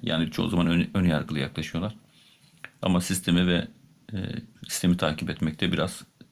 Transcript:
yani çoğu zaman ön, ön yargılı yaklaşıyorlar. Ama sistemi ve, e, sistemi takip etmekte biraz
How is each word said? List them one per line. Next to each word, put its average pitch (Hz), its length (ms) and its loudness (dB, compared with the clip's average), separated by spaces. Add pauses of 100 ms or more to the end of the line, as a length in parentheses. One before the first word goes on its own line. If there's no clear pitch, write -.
yani 80 280 0
çoğu 85 180 -2
zaman 87 180 2
ön, 85 260 2
ön 95 120 2
yargılı 76 340 0
yaklaşıyorlar. 80 560 -6 (840)
Ama 90 200 4
sistemi 90 460 2
ve, 87 200 2 (460)
e, 101 40 -6 (500)
sistemi 90 300 2
takip 78 320 -2
etmekte 80 420 -2
biraz 85 320 -2 (280)